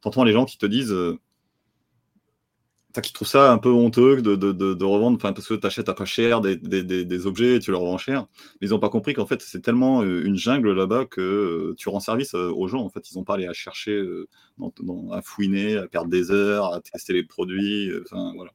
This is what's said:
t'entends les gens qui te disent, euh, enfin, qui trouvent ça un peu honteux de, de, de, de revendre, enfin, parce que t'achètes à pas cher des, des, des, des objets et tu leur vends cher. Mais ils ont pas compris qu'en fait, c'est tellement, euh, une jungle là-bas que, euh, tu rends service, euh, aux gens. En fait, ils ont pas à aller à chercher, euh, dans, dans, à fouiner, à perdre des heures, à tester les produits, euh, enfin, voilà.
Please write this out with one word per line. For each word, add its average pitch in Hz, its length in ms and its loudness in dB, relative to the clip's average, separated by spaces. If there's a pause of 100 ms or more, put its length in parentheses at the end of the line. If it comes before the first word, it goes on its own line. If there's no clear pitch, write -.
t'entends 123 220 0
les 110 100 8
gens 123 120 6
qui - 120 -16
te - 80 -2
disent, 113 260 0
euh, 87 280 -2 (1700)
enfin, 120 100 -4
qui - 120 -8
trouvent - 140 -6
ça 139 240 8
un 113 80 6
peu 123 100 2
honteux 120 540 6
de, 104 120 4
de, 98 160 0
de, 95 220 0
de 90 100 -4
revendre, 104 340 2
enfin, 101 160 -4
parce 98 140 -12
que 110 60 -2
t'achètes 101 360 -4
à 92 40 -4
pas 98 120 -6
cher 117 360 2
des, 98 140 0
des, 92 260 -4
des, 92 240 -2
des 90 220 -4
objets 117 300 2
et - 20 4
tu - 100 -6
leur 90 120 0
vends 90 180 -2
cher. 135 260 -6 (340)
Mais 98 80 -6
ils 101 60 2
ont 104 60 2
pas 107 100 0
compris 117 240 -2
qu'en 104 140 -2
fait, 123 160 -4
c'est - 180 -12
tellement, 127 400 2
euh, 90 240 0
une 98 120 0
jungle 113 340 0
là-bas 95 340 0
que, - 160 -8
euh, 87 560 -2
tu - 120 -8
rends 98 100 -4
service, 120 340 -4
euh, 90 160 -2
aux 92 180 -4
gens. 120 140 -4
En 98 80 -6
fait, - 220 -14
ils 95 80 -10
ont 92 40 -8
pas 101 100 -4
à - 20 0
aller 92 120 -4
à 85 60 -10
chercher, - 380 -10
euh, 90 360 -6 (300)
dans, - 240 -10
dans, 90 300 -10
à 98 100 -8
fouiner, 101 560 -2
à 92 100 -6
perdre 85 220 -4
des 90 220 2
heures, 101 420 2
à 87 80 -6
tester - 320 -8
les 87 100 0
produits, 98 680 -4
euh, 87 160 -8
enfin, 90 300 -10
voilà. 90 200 -16